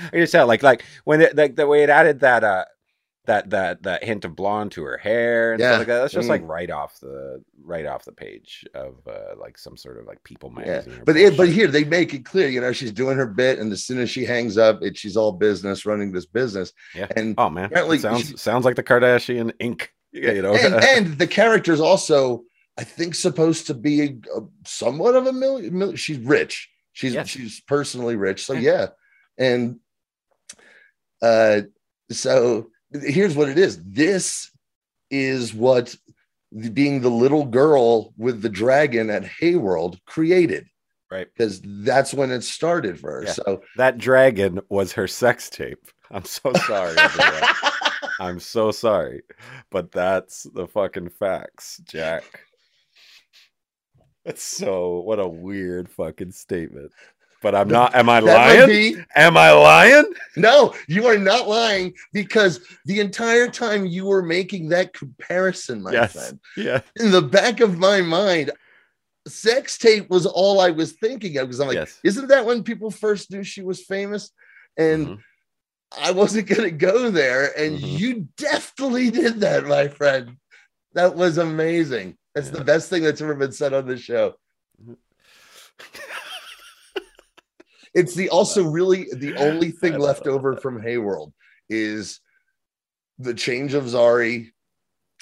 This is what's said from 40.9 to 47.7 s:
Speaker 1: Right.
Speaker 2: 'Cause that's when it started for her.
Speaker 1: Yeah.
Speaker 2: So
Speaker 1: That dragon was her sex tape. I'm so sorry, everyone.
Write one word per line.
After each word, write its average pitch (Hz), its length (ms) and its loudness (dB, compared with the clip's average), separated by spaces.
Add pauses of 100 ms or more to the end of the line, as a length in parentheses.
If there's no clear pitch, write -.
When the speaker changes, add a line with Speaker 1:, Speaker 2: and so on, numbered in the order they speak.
Speaker 1:
Right. 95 260 -10
Speaker 2:
'Cause 104 280 -4
that's 123 500 -2
when 131 160 -2
it 123 120 -6
started 156 580 -4
for - 120 -12
her. 67 140 -10
Speaker 1:
Yeah. 90 60 -4
Speaker 2:
So - 300 -6 (140)
Speaker 1:
That 127 220 2
dragon 107 720 2
was 98 240 -2
her 95 160 -4
sex - 420 -2
tape. - 340 -14 (260)
I'm 95 140 -12
so - 300 -6
sorry, 95 480 -2
everyone. 269 460 0 (340)